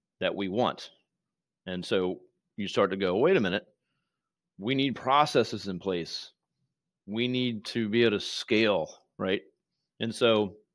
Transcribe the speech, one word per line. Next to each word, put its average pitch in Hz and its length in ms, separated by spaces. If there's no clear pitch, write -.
that 87 160
we 98 120
want. 98 440
And 90 180
so 92 360
you 101 120
start 98 240
to 98 60
go, 95 200
"Wait 165 180
a 165 40
minute, 98 260
we 117 160
need 135 200
processes 131 720
in 90 120
place. 87 540
We 113 200
need 123 380
to 113 240
be 117 140
able 104 160
to - 0
scale," 104 760
right? 98 240
And 113 140
so 107 440